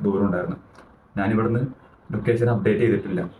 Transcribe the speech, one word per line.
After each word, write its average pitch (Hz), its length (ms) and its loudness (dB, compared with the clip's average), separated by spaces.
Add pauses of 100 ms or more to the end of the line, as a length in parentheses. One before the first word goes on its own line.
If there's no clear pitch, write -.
ദൂരം 98 240 2
ഉണ്ടായിരുന്നു. 90 320 -2 (600)
ഞാനിവിടുന്ന് 110 420 2 (520)
ലൊക്കേഷൻ 117 380 0
അപ്ഡേറ്റ് 104 300 2
ചെയ്തിട്ടില്ല. 98 500 0 (100)